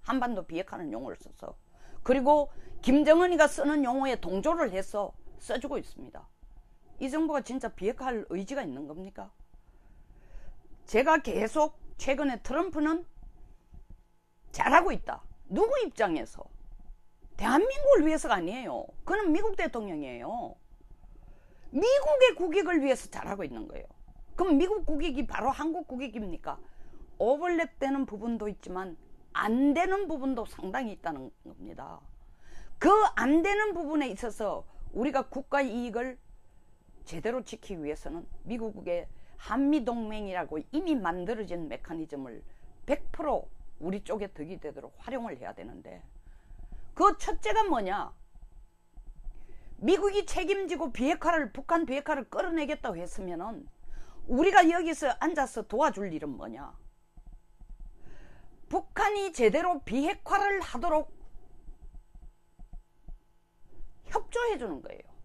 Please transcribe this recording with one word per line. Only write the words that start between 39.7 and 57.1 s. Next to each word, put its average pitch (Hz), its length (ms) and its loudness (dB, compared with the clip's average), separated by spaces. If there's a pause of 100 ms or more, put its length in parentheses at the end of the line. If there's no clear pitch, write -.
이미 320 240 2
만들어진 180 720 -2
메커니즘을 143 760 -8 (440)
백 - 260 0
프로 285 380 -2 (300)
우리 190 220 -4
쪽에 208 260 -4
득이 165 320 -10
되도록 131 380 -12
활용을 233 400 -8
해야 92 140 -10
되는데 - 500 -16 (920)
그 392 240 6
첫째가 415 460 2
뭐냐? 202 480 0 (1600)
미국이 392 500 2
책임지고 339 640 0
비핵화를, 302 600 2
북한 339 340 0
비핵화를 277 440 -2
끌어내겠다고 302 640 -2
했으면은 180 720 -6 (600)
우리가 330 420 8
여기서 330 380 2 (100)
앉아서 294 440 0
도와줄 202 500 0
일은 151 160 -6
뭐냐? 123 480 -10 (1900)